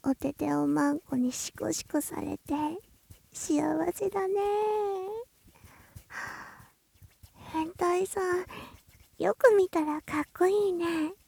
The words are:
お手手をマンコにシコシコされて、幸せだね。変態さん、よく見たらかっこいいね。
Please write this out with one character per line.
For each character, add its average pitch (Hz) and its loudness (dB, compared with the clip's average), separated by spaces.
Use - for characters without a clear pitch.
お 262 2
手 277 -4
手 302 -2
を 294 2
マ 285 2
ン 302 -2
コ - -6
に 247 2
シ - -8
コ - -4
シ - -6
コ 302 0
さ - -6
れ 294 -6
て、 - -6
幸 294 0
せ 392 -4
だ 392 -2
ね。 381 0
変 320 -2
態 359 2
さ 392 -4
ん、 359 0
よ 392 2
く 466 8
見 381 6
た 320 0
ら 302 -2
か 302 -4
っ - -2
こ 359 4
い 403 4
い - 0
ね。 339 0